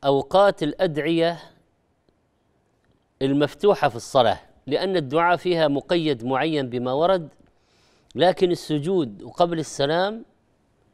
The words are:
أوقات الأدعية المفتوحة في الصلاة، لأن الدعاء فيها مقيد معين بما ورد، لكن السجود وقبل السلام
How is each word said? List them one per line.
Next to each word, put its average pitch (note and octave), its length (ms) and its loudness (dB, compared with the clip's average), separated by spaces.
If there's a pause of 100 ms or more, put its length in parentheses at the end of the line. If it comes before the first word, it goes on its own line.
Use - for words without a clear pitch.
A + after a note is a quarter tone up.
أوقات E3 600 2
الأدعية E3 760 -2 (1800)
المفتوحة C#3+ 680 0
في A#2 60 -10
الصلاة، A2+ 440 2 (280)
لأن D#3+ 280 -2
الدعاء E3+ 420 0
فيها E3 300 0
مقيد C#3+ 580 -2
معين C3+ 440 -2
بما B2 240 -4
ورد، E3+ 360 0 (880)
لكن F3 360 2
السجود D#3 720 -4
وقبل E3+ 360 -2
السلام E3+ 680 -2 (680)